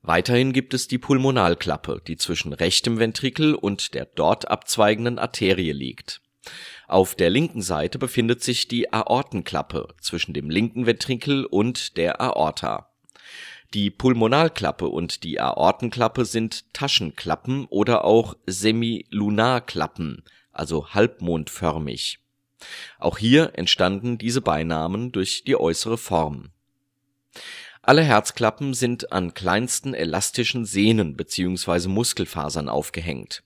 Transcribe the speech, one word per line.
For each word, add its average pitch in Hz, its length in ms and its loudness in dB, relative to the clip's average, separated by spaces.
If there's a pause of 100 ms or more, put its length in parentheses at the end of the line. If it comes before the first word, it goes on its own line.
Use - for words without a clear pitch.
Weiterhin 120 500 2
gibt 131 220 -2
es 127 140 -4
die 127 100 -4
Pulmonalklappe, 123 1080 2
die 82 120 -10
zwischen - 360 -4
rechtem 110 460 0
Ventrikel 135 560 2
und - 380 -4
der 64 120 -6
dort - 440 0
abzweigenden 110 680 2
Arterie 92 540 0
liegt. - 500 -10 (680)
Auf 95 280 4
der 87 140 4
linken 117 320 0
Seite 87 360 -2
befindet 120 460 0
sich - 240 -2
die - 240 -2
Aortenklappe 104 1080 -2
zwischen - 320 -6
dem 71 160 -6
linken 113 360 0
Ventrikel 127 600 0
und 113 500 0
der 85 240 0
Aorta. 76 680 -2 (840)
Die 101 160 0
Pulmonalklappe 117 1000 2
und - 360 -4
die 82 160 -6
Aortenklappe 113 840 0
sind - 480 -4
Taschenklappen 127 920 -2
oder 104 380 2
auch 110 320 4 (100)
Semilunarklappen, 104 1800 -2 (280)
also 76 380 -4
halbmondförmig. 80 1300 -2 (800)
Auch - 180 0
hier 127 380 6
entstanden 98 640 0
diese 117 240 -2
Beinamen 82 680 -2
durch - 340 -2
die 131 100 2
äußere 95 420 0
Form. 78 520 -2 (1300)
Alle 147 220 6
Herzklappen 127 680 2
sind 120 380 -2
an 90 220 -2
kleinsten 110 600 -2
elastischen 98 720 -2
Sehnen 101 520 4
beziehungsweise 90 720 -2
Muskelfasern 82 800 -2
aufgehängt. 71 760 -6